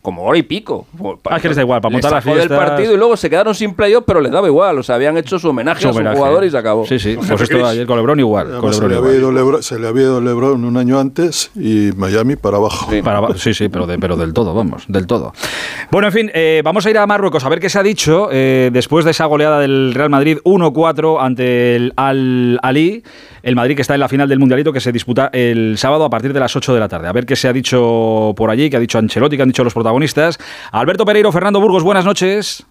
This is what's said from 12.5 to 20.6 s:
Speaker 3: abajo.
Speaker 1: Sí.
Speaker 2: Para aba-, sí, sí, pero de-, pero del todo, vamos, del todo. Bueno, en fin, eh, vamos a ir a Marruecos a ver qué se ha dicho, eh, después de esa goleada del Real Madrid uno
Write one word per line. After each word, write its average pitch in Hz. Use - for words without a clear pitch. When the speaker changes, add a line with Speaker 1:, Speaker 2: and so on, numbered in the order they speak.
Speaker 3:
abajo. 104
Speaker 1:
Sí. 104
Speaker 2:
Para 104
aba-, 107
sí, 113
sí, 104
pero 90
de-, 87
pero 87
del 82
todo, 87
vamos, 101
del 95
todo. 95
Bueno, 302
en 285
fin, 220
eh, 160
vamos 170
a 214
ir 214
a 208
Marruecos 196
a 139
ver 170
qué 180
se 202
ha 196
dicho, 190
eh, 131
después 147
de 165
esa 160
goleada 151
del 135
Real 147
Madrid 147
uno 180